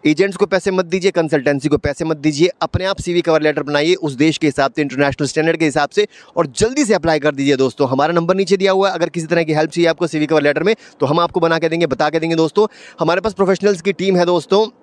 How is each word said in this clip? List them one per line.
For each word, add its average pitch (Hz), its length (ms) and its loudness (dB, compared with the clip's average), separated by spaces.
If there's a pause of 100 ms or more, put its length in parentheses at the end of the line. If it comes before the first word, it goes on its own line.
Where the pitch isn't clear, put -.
एजेंट्स 175 300 2
को 175 100 0
पैसे 190 240 -2
मत 185 140 0
दीजिए, 180 260 -2
कंसल्टेंसी 143 580 0
को 143 100 2
पैसे 147 260 -4
मत 160 120 -4
दीजिए, 151 320 0 (140)
अपने 180 220 -4
आप 190 160 -4
सीवी 175 200 -2
कवर 160 220 2
लेटर 151 200 0
बनाइए 147 320 0
उस 160 180 -6
देश 151 260 0
के 160 80 0
हिसाब 139 260 0
से, 156 100 -4
इंटरनेशनल 139 440 -2
स्टैंडर्ड 160 300 0
के 160 80 0
हिसाब 147 240 0
से, 208 180 0 (300)
और 165 100 0
जल्दी 240 380 -2
से 214 100 2
अप्लाई 160 260 0
कर 151 140 0
दीजिए 139 220 0
दोस्तों। 131 320 0
हमारा 143 240 0
नंबर 170 220 0
नीचे 196 220 2
दिया 190 160 2
हुआ 196 160 2
है, 185 60 -4
अगर 165 140 -2
किसी 160 180 -8
तरह 170 180 0
की 156 80 -4
हेल्प 156 180 0
चाहिए 165 180 0
आपको 165 180 -2
सीवी 151 200 -2
कवर 151 160 2
लेटर 143 200 0
में 208 120 2 (260)
तो 139 60 0
हम 156 140 0
आपको 170 200 -2
बना 165 180 0
के 160 100 -2
देंगे, 170 180 0
बता 151 240 0
के 160 100 -2
देंगे 165 160 -2
दोस्तों। 160 300 2 (340)
हमारे 170 200 0
पास 208 120 -4
प्रोफेशनल्स 190 500 0
की 196 100 -2
टीम 185 240 0
है 175 100 2
दोस्तों 180 400 0 (160)